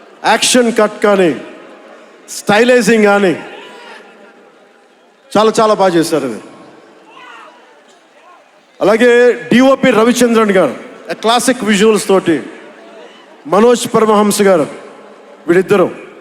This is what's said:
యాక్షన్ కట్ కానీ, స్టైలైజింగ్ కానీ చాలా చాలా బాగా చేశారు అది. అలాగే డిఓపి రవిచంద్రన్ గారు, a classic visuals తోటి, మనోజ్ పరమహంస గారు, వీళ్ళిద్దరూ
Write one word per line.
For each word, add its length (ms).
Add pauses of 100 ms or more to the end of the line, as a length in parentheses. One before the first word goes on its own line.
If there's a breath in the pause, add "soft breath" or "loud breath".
(320)
యాక్షన్ 480
కట్ 260
కానీ, 260 (1040)
స్టైలైజింగ్ 720
కానీ 220 (2000)
చాలా 220
చాలా 220
బాగా 180
చేశారు 320
అది. 100 (2500)
అలాగే 280 (400)
డిఓపి 380 (100)
రవిచంద్రన్ 600
గారు, 160 (380)
a 100
classic 340 (120)
visuals 380
తోటి, 300 (1160)
మనోజ్ 400
పరమహంస 560
గారు, 180 (800)
వీళ్ళిద్దరూ 400 (340)